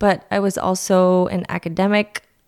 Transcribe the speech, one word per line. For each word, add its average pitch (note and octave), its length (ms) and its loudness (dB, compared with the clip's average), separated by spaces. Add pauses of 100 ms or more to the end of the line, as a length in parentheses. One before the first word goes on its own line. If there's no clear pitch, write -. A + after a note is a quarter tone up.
But G3+ 320 0
I G3+ 80 0
was G3 180 -2
also F#3 680 2
an F3+ 200 -4
academic, F#3+ 760 -2 (240)